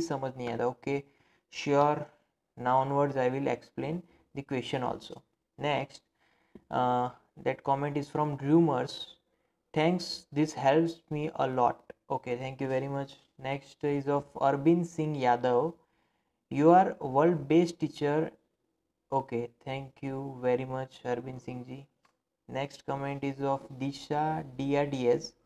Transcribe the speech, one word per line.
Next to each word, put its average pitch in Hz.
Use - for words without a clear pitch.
समझ 135
नहीं 123
आता. 120
Okay, 139
sure. 143
Now 123
onwards, 139
I 127
will 135
explain 147
the 139
question 131
also. -
Next, 139
uh, 123
that 131
comment 143
is 143
from 147
Rumors. 143
Thanks, 170
this 151
helps 160
me 151
a 135
lot. 127
Okay, 123
thank 131
you 135
very 131
much. 139
Next 139
is 143
of 143
Arbind 143
Singh 156
Yadav. 127
You 143
are 190
world 147
best 170
teacher. 151
Okay, 127
thank 135
you 135
very 127
much, 131
Arbind 127
Singh 127
ji. 135
Next 131
comment 139
is 139
of 139
Disha 151
D 139
R 143
D 131
S. -